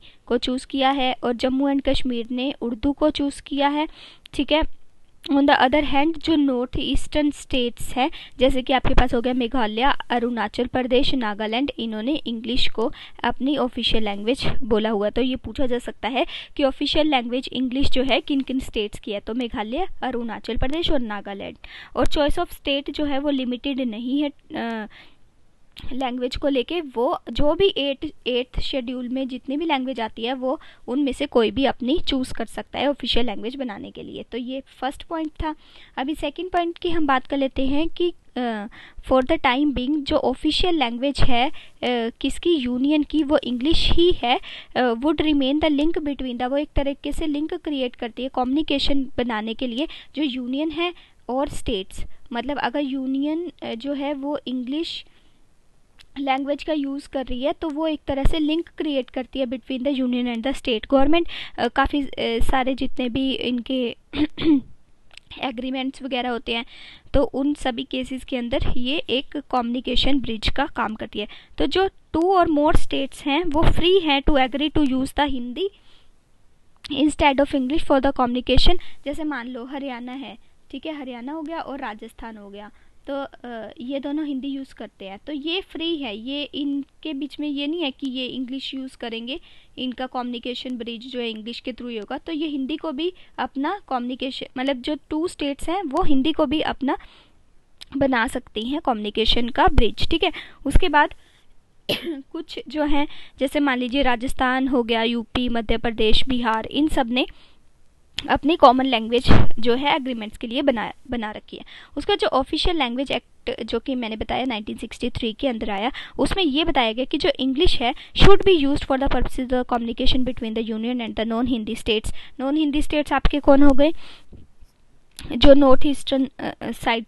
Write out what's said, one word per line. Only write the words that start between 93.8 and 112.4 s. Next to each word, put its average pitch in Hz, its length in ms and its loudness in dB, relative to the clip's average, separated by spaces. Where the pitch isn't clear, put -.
कम्युनिकेशन, 254 560 -6
मतलब 262 240 -2
जो 302 160 -4
टू 311 180 -2
स्टेट्स 285 420 -6
हैं 370 140 -2
वो 311 200 0
हिंदी 285 280 6
को 311 140 2
भी 285 160 0
अपना 277 360 -2
बना 262 300 2
सकती - 340 -8
हैं 269 200 -4
कम्युनिकेशन 220 680 0
का 294 180 4
ब्रिज, 285 420 6
ठीक 330 140 0
है। 339 80 0
उसके 294 240 6
बाद 294 240 4
<coughs> - 0 -
कुछ - 360 -12
जो 294 160 -4
हैं, 294 240 2
जैसे 277 200 0
मान 269 180 2
लीजिए 254 240 0
राजस्थान 262 680 0
हो 254 160 2
गया, 226 200 0
यूपी, 240 460 -2
मध्य 233 280 0
प्रदेश, 220 500 4
बिहार, 240 380 -2
इन 294 220 0
सब 262 220 0
ने 254 160 0
अपनी 285 260 0
common 254 300 6
language 240 460 2
जो 233 160 6
है 285 200 2
agreements 240 420 -6
के 247 100 -10
लिए 240 140 -4
बना, 233 320 0
बना 226 220 -6
रखी - 260 -16
है। - 60 -18
उसका 403 180 0
जो - 120 0
official 320 500 0